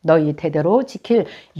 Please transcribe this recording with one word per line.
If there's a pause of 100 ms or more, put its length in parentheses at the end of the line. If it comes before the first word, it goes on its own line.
너희
대대로
지킬 (340)